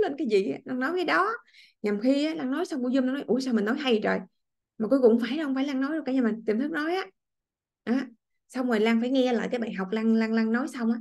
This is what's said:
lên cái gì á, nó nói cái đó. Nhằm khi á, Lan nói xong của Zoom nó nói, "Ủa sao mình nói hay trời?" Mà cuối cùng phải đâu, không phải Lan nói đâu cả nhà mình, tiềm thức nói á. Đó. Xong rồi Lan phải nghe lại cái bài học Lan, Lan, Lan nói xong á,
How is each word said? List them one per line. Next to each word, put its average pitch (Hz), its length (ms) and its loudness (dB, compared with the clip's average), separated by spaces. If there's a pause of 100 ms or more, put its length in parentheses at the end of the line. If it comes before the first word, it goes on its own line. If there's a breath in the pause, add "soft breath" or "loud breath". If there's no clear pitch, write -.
lên 311 160 0
cái 311 80 -2
gì 208 240 2
á, - 140 -6
nó 262 100 -6
nói 262 220 -2
cái 359 80 -2
đó. 330 260 2 (520 soft breath)
Nhằm 208 180 0
khi 277 260 2
á, 320 80 -2
Lan 269 160 -4
nói 320 160 -2
xong 285 160 -6
của 247 60 -2
Zoom 254 160 0
nó 254 80 0
nói, 285 140 -6
"Ủa 247 140 2
sao 254 140 -2
mình 202 100 2
nói 220 140 0
hay 233 240 2
trời?" 190 180 0 (580)
Mà 214 100 -4
cuối 269 140 4
cùng 226 180 6
phải 247 160 -2
đâu, 320 100 -2
không 269 80 -2
phải 269 120 -2
Lan 269 140 -4
nói 277 120 -2
đâu 320 140 -4
cả 254 60 -4
nhà 262 100 2
mình, 220 240 0
tiềm 214 120 0
thức 302 120 -2
nói 262 240 -2
á. 381 120 -4 (800)
Đó. 240 160 0 (480)
Xong 254 200 -4
rồi 220 120 2
Lan 226 200 4
phải 247 100 -2
nghe 254 220 4
lại 196 180 0
cái 240 100 -2
bài 220 120 -4
học 185 180 -4
Lan, 220 240 2
Lan, 220 180 2
Lan 220 200 2
nói 262 160 0
xong 233 240 -2
á, 240 80 -2